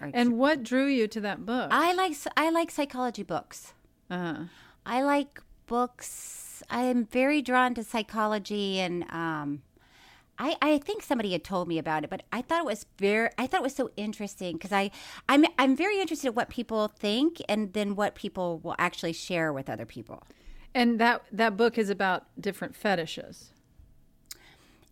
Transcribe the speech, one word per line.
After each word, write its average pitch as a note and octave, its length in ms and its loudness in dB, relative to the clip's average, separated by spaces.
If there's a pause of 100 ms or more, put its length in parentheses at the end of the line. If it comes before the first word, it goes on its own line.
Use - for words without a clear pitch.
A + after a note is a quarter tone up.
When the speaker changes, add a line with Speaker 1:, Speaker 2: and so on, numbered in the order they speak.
Speaker 1:
Or D3 140 -10
Speaker 2:
And A#3+ 240 4
what C#4 260 4
drew C4 220 2
you B3+ 220 2
to A3 120 -8
that G3 240 -4
book? A3 260 -2
Speaker 1:
I D#4 220 4
like F4+ 200 2
s-, - 140 -8 (100)
I D4+ 140 4
like E4 220 0
psychology B3+ 500 -4
books. - 520 -8 (360)
Speaker 2:
Uh-huh. F3 340 -4 (420)
Speaker 1:
I B3 160 0
like C#4+ 400 0 (240)
books. - 1040 -6
I A#3+ 140 -2
am B3 200 2
very C4+ 380 2
drawn B3+ 320 4
to A3+ 100 -6
psychology, G#3 960 -2
and, F3 320 -2
um, D3+ 500 -4 (760)
I, D4 220 0
I D4+ 160 6
think G#4 240 -6
somebody A3 300 0
had E3 100 0
told F3+ 240 -2
me E3 120 0
about D#3 260 -2
it, - 60 -8
but F#3+ 120 -8 (100)
I A3+ 100 -4
thought E4 180 0
it E4 40 0
was G#3+ 220 -4 (100)
ver-, G#3+ 400 2
I B3+ 120 -2
thought F#4+ 100 2
it - 60 -2
was - 100 -2
so B3 220 -2
interesting G3+ 600 -6
'cause F#3+ 140 -10
I, G3 220 2 (360)
I'm, C#4+ 160 8 (140)
I'm C4 160 6
very G4 260 2
interested D#4 280 -2
in G#3+ 60 -2
what A#3 140 0
people A3 380 -2
think B3 640 0
and G#3 240 0
then G3+ 240 -2
what G3+ 180 0
people F3 460 -4
will E3 180 -6
actually E3+ 360 0
share D#3+ 380 -2
with C3+ 160 -6
other A2+ 160 -6
people. - 380 -14 (500)
Speaker 2:
And A#3 280 4
that, A#3 320 2
that G#3+ 240 2
book A#3 200 4
is G#3 140 2
about F#3+ 360 0 (140)
different F#3 360 -6
fetishes. - 760 -4 (1400)